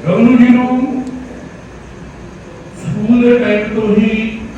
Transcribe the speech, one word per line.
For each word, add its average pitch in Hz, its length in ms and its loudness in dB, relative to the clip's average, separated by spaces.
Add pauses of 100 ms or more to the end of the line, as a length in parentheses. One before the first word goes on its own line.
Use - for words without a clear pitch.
ਗਗਨੂ 233 320 4
ਜੀ 247 100 6
ਨੂੰ 247 540 2 (1800)
ਸਕੂਲ 220 380 0
ਦੇ 240 160 4
ਟਾਈਮ 208 360 -2
ਤੋਂ 214 220 0
ਹੀ 220 420 -2 (200)